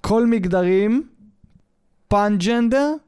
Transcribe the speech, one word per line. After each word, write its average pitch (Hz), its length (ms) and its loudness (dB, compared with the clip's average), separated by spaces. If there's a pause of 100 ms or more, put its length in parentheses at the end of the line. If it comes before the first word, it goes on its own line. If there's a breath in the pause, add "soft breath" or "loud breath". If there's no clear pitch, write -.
כל 226 260 0
מגדרים, 190 760 0 (1040)
פאן 208 300 0
ג'נדר 233 540 0 (160)